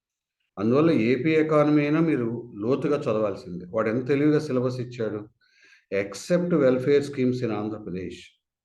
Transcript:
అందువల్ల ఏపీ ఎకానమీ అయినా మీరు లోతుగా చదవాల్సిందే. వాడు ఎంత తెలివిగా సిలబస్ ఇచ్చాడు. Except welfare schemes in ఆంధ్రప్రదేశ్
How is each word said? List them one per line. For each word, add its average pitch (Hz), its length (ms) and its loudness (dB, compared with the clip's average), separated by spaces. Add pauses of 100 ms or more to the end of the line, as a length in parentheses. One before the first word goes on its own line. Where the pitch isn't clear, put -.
(580)
అందువల్ల 131 320 4
ఏపీ 127 400 2
ఎకానమీ 151 520 4
అయినా 147 180 2
మీరు 120 560 -2
లోతుగా 113 440 0
చదవాల్సిందే. 98 680 -4
వాడు 110 180 0
ఎంత 120 200 -2
తెలివిగా 147 300 4
సిలబస్ 127 420 -2
ఇచ్చాడు. 107 480 -6 (720)
Except 175 500 -2
welfare 135 600 4
schemes 127 320 0
in 113 100 -2
ఆంధ్రప్రదేశ్ 104 680 -8 (440)